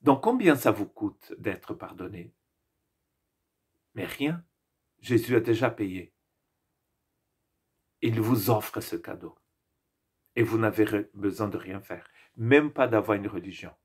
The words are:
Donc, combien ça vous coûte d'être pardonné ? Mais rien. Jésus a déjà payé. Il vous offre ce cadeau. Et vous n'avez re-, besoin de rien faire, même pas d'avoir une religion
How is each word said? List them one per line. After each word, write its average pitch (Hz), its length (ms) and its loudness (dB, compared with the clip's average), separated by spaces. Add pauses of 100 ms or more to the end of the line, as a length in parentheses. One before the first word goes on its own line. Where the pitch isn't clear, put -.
Donc, 139 200 4
combien 220 320 4
ça 127 160 2
vous 98 160 -2
coûte - 520 -10
d'être - 360 -8
pardonné ? 90 600 -14 (1600)
Mais 95 100 -6
rien. 156 400 -4 (560)
Jésus 123 360 0
a 110 40 6
déjà 117 300 0
payé. 92 420 -8 (1900)
Il 113 180 0
vous 110 300 2
offre 107 300 0
ce - 160 -8
cadeau. - 400 -12 (1000)
Et 120 80 2
vous 110 160 0
n'avez 110 260 4
re-, 104 300 -2
besoin 101 340 -2
de 95 80 -6
rien 95 240 -10
faire, - 260 -14 (300)
même 143 360 4
pas 131 160 0
d'avoir 107 280 2
une 98 120 -6
religion 92 460 -12 (100)